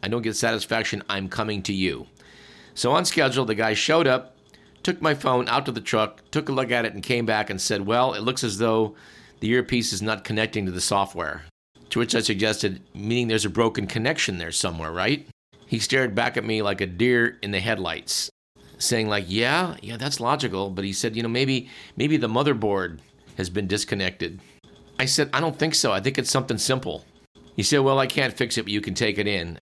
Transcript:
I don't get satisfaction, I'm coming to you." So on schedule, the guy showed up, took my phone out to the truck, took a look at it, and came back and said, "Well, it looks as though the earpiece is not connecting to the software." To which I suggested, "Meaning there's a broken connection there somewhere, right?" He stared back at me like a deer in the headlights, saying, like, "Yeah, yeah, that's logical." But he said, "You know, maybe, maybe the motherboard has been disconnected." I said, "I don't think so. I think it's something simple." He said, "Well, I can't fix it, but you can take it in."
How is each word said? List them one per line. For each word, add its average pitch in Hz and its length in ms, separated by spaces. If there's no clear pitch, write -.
I 98 60
don't 117 140
get 107 140
satisfaction, 113 720
I'm 98 200
coming 107 340
to 104 100
you." 90 340
So 123 180
on 170 140
schedule, 131 400
the 110 80
guy 110 180
showed 156 340
up, 127 300
took 175 180
my 156 140
phone 127 340
out 131 180
to 131 60
the 110 80
truck, 107 500
took 156 200
a - 20
look 131 180
at 120 140
it, 107 80
and 98 100
came 120 220
back 107 240
and 95 120
said, 101 260
"Well, 120 260
it 104 100
looks 123 220
as 104 140
though 110 360
the 107 80
earpiece 120 440
is 98 100
not 107 220
connecting 110 420
to 92 60
the 90 80
software." 87 640
To 117 40
which 120 140
I 120 60
suggested, 107 640
"Meaning 117 360
there's 110 180
a - 20
broken 110 380
connection 110 500
there 82 160
somewhere, 80 400
right?" 110 340
He - 120
stared 123 360
back 120 220
at 104 80
me 110 160
like 101 220
a 98 40
deer 117 540
in 101 120
the 95 80
headlights, 92 680
saying, 110 320
like, 101 200
"Yeah, 131 520
yeah, 110 160
that's 135 240
logical." 117 480
But 95 160
he 98 80
said, 107 240
"You 117 60
know, 117 80
maybe, 127 400
maybe 151 220
the 120 100
motherboard 107 680
has 92 100
been 98 180
disconnected." 95 720
I 131 80
said, 139 260
"I 135 80
don't 160 180
think 160 160
so. - 160
I 98 100
think 135 180
it's 127 120
something 127 280
simple." 127 480
He 107 60
said, 143 160
"Well, 135 200
I 135 80
can't 127 300
fix 120 220
it, 107 60
but 101 80
you 101 100
can 101 100
take 104 240
it 104 100
in." 85 320